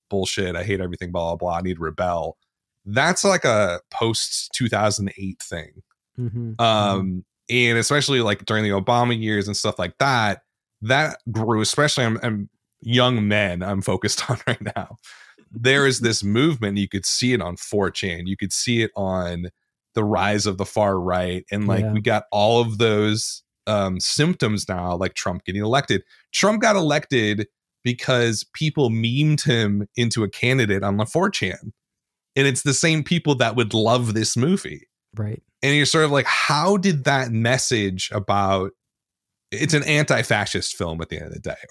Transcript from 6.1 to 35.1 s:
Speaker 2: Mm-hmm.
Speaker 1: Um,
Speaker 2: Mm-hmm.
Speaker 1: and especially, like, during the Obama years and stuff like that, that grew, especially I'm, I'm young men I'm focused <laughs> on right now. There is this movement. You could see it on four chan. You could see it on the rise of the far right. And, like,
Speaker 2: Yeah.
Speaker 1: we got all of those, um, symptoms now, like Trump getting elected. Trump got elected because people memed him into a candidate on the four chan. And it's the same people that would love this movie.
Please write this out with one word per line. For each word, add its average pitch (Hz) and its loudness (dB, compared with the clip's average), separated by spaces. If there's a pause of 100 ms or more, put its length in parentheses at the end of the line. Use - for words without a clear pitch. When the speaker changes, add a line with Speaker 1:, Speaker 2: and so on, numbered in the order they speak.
Speaker 2:
Mm-hmm. 117 -6
Speaker 1:
Um, 104 2
Speaker 2:
Mm-hmm. 92 -2 (300)
Speaker 1:
and 120 4
especially, 135 2
like, 104 0
during 107 0
the 104 2
Obama 120 2
years 104 0
and 101 -4
stuff - -2
like 90 -6
that, 117 0 (400)
that 135 0 (140)
grew, 110 0
especially 143 2
I'm, 113 0
I'm 104 -4 (320)
young 123 2
men 101 0
I'm 98 -4
focused - -2
<laughs> - -
on 123 0
right 113 -2 (140)
now. - -10 (540)
There 135 4
is 117 2
this 113 0
movement. 110 2
You 101 0
could 98 -4
see 123 0
it 107 2
on 87 -6
four 98 -2
chan. 87 -6
You 95 -4
could 98 -6
see 117 0
it 110 -2
on 90 -4 (460)
the 110 0
rise 101 0
of 95 -2
the 98 -4
far 98 0
right. 90 -2
And, 104 -4
like, 98 2
Speaker 2:
Yeah. 107 0
Speaker 1:
we 107 0
got 107 0
all 110 4
of 110 -2
those, 107 2 (240)
um, 98 0
symptoms 135 0
now, 90 -4
like 92 -4
Trump 90 -6
getting 101 -4
elected. 113 0 (280)
Trump 208 2
got 220 4
elected 127 0 (360)
because 120 0
people 147 0
memed 127 0
him 104 0
into 117 0
a 98 0
candidate 110 2
on 101 0
the 107 0
four 190 0
chan. - -6 (640)
And 139 4
it's 131 0
the 139 0
same 160 0
people 160 0
that 117 0
would 113 0
love 113 2
this 110 0
movie. 131 -2 (280)